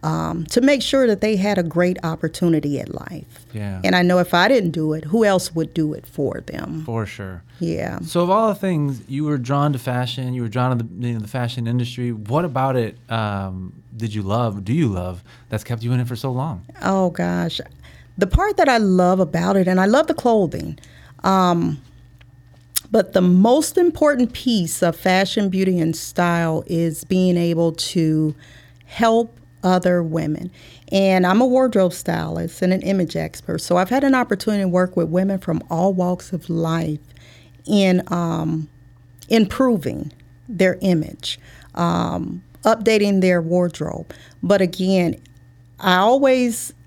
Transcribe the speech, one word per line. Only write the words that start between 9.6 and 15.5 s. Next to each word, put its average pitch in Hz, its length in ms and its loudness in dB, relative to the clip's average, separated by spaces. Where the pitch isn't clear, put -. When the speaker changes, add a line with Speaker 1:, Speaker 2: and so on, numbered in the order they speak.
Speaker 2:
to 135 80 -4
fashion, 127 540 -4
you 127 80 -4
were 117 60 -4
drawn 127 300 0
to 117 60 -2
the, 113 240 -8
you 120 60 -4
know, 110 60 -4
the 104 60 -8
fashion 120 400 -6
industry. 123 460 -2
What 113 320 -2
about 131 320 -2
it, 110 200 -2
um, 98 720 -6
did 110 180 -6
you 107 80 -4
love, 101 420 -2
do 104 80 -2
you 151 160 2
love, 90 360 -6
that's 107 160 -6